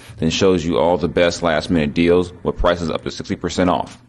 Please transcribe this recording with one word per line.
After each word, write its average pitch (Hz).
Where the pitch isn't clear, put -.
then 80
shows 92
you 80
all 85
the 87
best 87
last-minute 78
deals 87
with 73
prices 87
up -
to 69
sixty -
percent 107
off. -